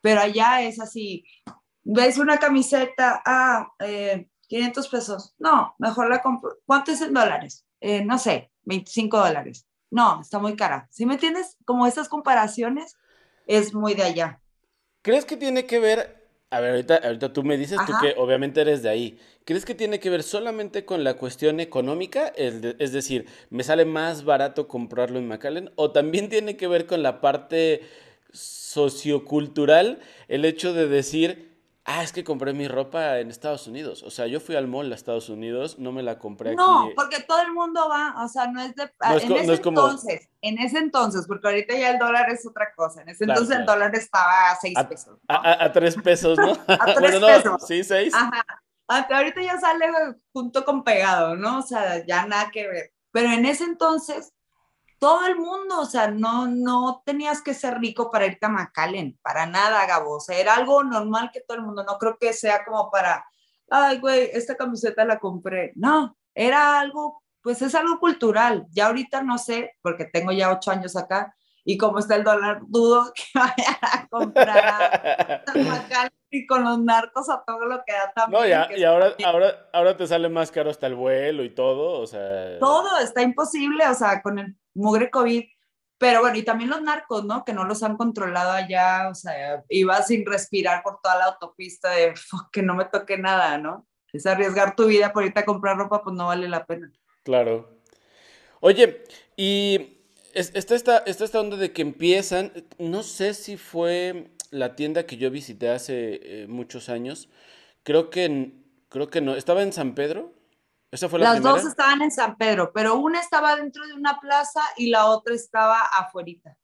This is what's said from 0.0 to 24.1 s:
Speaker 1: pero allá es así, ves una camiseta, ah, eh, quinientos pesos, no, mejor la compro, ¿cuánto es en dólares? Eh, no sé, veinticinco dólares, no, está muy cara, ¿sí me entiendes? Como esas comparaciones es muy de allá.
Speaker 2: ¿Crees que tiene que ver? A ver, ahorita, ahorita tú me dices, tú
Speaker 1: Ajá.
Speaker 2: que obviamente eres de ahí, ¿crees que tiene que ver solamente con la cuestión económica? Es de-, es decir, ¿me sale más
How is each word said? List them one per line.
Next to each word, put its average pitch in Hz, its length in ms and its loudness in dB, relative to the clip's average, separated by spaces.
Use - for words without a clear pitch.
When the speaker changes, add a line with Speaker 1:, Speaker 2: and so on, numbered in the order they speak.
Speaker 1:
pero 214 200 4
allá 220 420 2
es 226 180 -8
así, 214 440 -12
ves 247 340 2
una 294 200 4
camiseta, 262 880 2
ah, 254 420 2
eh, 202 480 -4
quinientos 240 400 -4
pesos, 208 500 -8
no, 311 400 2
mejor 233 320 -2
la 254 120 0
compro, - 440 -4
¿cuánto 277 260 0
es 294 100 -2
en 277 120 -2
dólares? 156 520 0
Eh, 208 240 -2
no 240 140 0
sé, 202 340 -2
veinticinco 214 540 -2
dólares, 160 500 -2
no, 208 320 2
está 202 180 -8
muy 214 160 -4
cara, 156 340 -4
¿sí 233 160 -4
me 262 80 0
entiendes? 339 500 -4
Como 247 220 2
esas 294 220 -2
comparaciones 254 920 -2
es 208 280 2
muy 214 200 -2
de 190 100 0
allá. 165 380 -4
Speaker 2:
¿Crees 277 220 2
que 302 120 -10
tiene 254 300 -2
que 240 120 0
ver? 226 440 0
A 123 100 -2
ver, 123 120 0
ahorita, 127 240 2
ahorita 123 360 -2
tú 143 120 -4
me 147 120 0
dices, 143 280 -4
tú 202 80 -4
Speaker 1:
Ajá. 214 40 0
Speaker 2:
que 226 220 2
obviamente 131 420 0
eres 147 220 2
de 113 80 -2
ahí, 113 280 -4
¿crees 180 180 -4
que 240 100 -10
tiene 208 260 -4
que 190 100 -4
ver 170 120 -2
solamente 208 640 -8
con 175 180 -4
la 131 120 0
cuestión 151 460 -2
económica? 165 760 -4
Es 117 240 -4
de-, 120 180 -6
es 139 140 -4
decir, 131 340 -6
¿me 120 140 -6
sale 160 220 4
más 160 380 -6